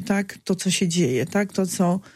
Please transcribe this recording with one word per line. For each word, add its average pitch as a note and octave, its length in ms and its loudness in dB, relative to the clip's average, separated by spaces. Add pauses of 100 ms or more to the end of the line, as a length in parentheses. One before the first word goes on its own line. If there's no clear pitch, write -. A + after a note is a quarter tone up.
tak? G3 380 -2
To, G3 100 0
co F#3 160 -2
się F3+ 180 2
dzieje, C#3 380 2
tak? G3 260 -2
To, F#3+ 140 0
co, F3+ 340 0 (160)